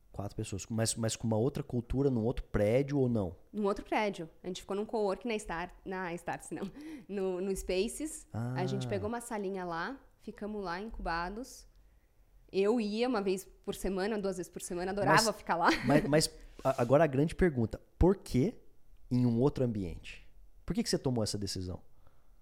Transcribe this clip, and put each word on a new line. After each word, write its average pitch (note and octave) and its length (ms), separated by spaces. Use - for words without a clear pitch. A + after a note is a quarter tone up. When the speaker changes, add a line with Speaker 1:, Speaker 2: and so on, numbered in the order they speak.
Speaker 1:
Quatro - 260
pessoas. G#2+ 320
Mas, A2+ 260
mas A2+ 220
com - 100
uma A2 120
outra C3+ 240
cultura, B2+ 480
num A#2 140
outro A#2+ 200
prédio C3 540
ou C3 100
não? G2+ 260
Speaker 2:
Num G#3 140
outro G3 180
prédio. G#3 460
A - 40
gente F3+ 140
ficou - 160
num G3+ 80
coworking G#3+ 440
na A3+ 80
Star-, F#3 380
na F#3 260
Starts, D#3 380
não. F3+ 200
No, F#3+ 320
no F#3+ 160
Spaces. G3+ 760
A B2 340
gente G3 200
Speaker 1:
Ah. - 40
Speaker 2:
pegou G3+ 180
uma A#3+ 140
salinha G3 420
lá, F3+ 340
ficamos G#3 420
lá F3 160
incubados. G3 880
Eu G3+ 260
ia A3 300
uma A3+ 140
vez F#3+ 240
por G3 100
semana, G3 440
duas F#3+ 180
vezes F3 160
por F#3 80
semana, F3+ 300
adorava G3 340
Speaker 1:
Mas, G#3 120
Speaker 2:
ficar - 200
lá. E3+ 220
<laughs> - 80
Speaker 1:
mas, C#3+ 200
mas D3+ 240
a-, C3 200
agora C3+ 220
a - 20
grande C#3+ 280
pergunta. C3 460
Por F#3 180
que C#3+ 380
em B2 140
um A#2 160
outro C#3 240
ambiente? G2 640
Por F3 80
que A3+ 80
que - 80
você F3 80
tomou B2 260
essa G#2 140
decisão? F#2+ 420